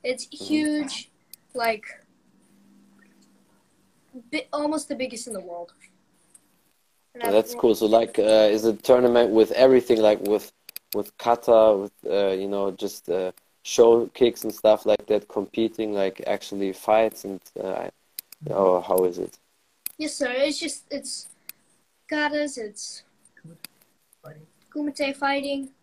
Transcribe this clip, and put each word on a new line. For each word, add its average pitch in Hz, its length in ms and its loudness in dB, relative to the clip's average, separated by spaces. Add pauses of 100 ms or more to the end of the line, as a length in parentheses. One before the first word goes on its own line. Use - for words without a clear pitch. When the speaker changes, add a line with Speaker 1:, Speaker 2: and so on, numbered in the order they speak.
Speaker 1:
It's 254 220 -6
Speaker 2:
Mm-hmm. - 200 -16
Speaker 1:
huge, 302 640 -4 (420)
like, 226 320 -4 (2500)
bi-, 302 220 -8
almost 294 360 -4
the 277 60 -6
biggest 247 320 -10
in 226 60 -12
the 190 80 -10
world. 175 320 -14 (1400)
And 240 100 -10
Speaker 2:
Oh, - 40 0
Speaker 1:
I've 101 60 2
Speaker 2:
that's 110 200 2
Speaker 1:
won - 80 -6
Speaker 2:
cool. 113 140 4
So, 110 100 -2
like, 113 340 2
uh, 107 320 4
is 110 140 -2
a 113 80 4
tournament 120 580 4
with 110 200 4
everything, 123 500 4
like, 107 200 4
with, 101 300 -4 (420)
with 101 240 -6
kata, 110 600 4
with, 101 160 -8 (180)
uh, 98 200 0
you 95 160 -4
know, 98 240 -4
just, - 380 -10
uh, 92 220 -2 (320)
show 117 440 4
kicks - 360 0
and 110 100 -8
stuff 107 320 2
like 107 220 0
that, 107 200 -2
competing, 107 680 -4
like, 98 340 -4
actually 98 460 -4
fights 110 520 0
and, 98 160 -10 (200)
uh, 92 280 -8 (580)
or 92 340 2
how 92 220 0
is 87 140 -2
it? 92 200 -10 (600)
Speaker 1:
Yes, 302 180 -8
sir. 254 160 -6
It's 277 280 -2
just, - 320 -10
it's - 360 -12 (840)
katas, 294 480 -4
it's - 460 -14 (400)
Speaker 3:
Kumite 165 140 -20 (680)
fighting. 151 220 -20 (280)
Speaker 1:
kumite 294 420 -6
fighting. 277 540 -6 (140)